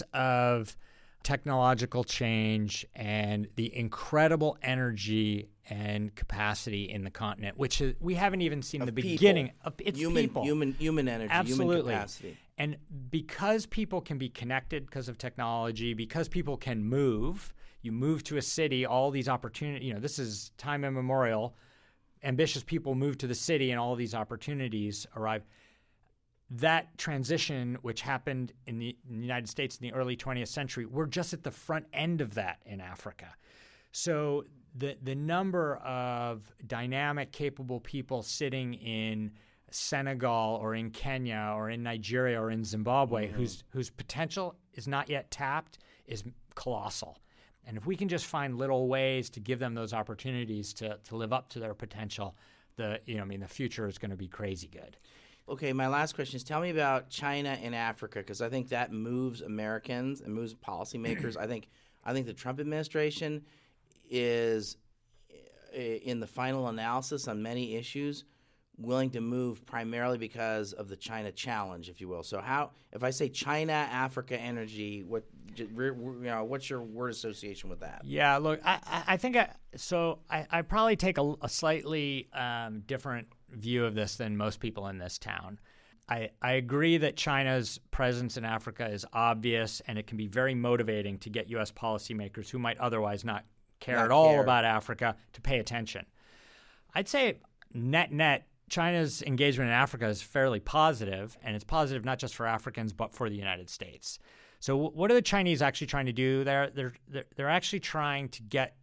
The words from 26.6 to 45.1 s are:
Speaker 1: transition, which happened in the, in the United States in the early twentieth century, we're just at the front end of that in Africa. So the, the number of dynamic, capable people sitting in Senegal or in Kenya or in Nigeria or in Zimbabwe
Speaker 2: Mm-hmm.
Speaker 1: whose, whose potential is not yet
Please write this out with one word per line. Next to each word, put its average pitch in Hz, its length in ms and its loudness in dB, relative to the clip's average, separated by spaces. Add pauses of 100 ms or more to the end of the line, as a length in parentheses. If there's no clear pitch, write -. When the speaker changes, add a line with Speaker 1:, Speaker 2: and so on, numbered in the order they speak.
Speaker 1:
transition, 131 840 0
which 117 180 -4
happened 131 540 -4 (120)
in 113 140 -6
the, 117 160 -6 (140)
in 117 80 -8
the 110 40 -4
United 123 280 -2
States 135 260 -4
in 123 100 -10
the 117 80 -6
early 127 220 0
twentieth 123 320 -4
century, 131 380 -4
we're 131 200 -2
just 170 280 -2
at 165 100 -8
the - 80 -6
front 156 400 -6
end 160 300 0
of 104 140 -4
that 92 300 -4
in 101 140 -10
Africa. - 560 -14 (560)
So 147 540 0 (280)
the, 139 280 -4
the 135 140 -4
number 165 600 2
of 120 760 -2 (120)
dynamic, 135 640 -2
capable 139 500 -4
people 127 400 -4
sitting 127 540 -4
in 110 560 -2 (400)
Senegal 120 880 0
or 110 140 -2
in 113 160 -4
Kenya 117 640 -2
or 107 140 -2
in 117 140 -4
Nigeria 117 580 2
or 113 100 0
in 113 120 0
Zimbabwe 110 640 2
Speaker 2:
Mm-hmm. 101 80 -8
Speaker 1:
whose, 117 340 -2
whose 131 200 -4
potential 165 680 -6 (180)
is 113 140 -10
not 139 220 -2
yet 139 220 -4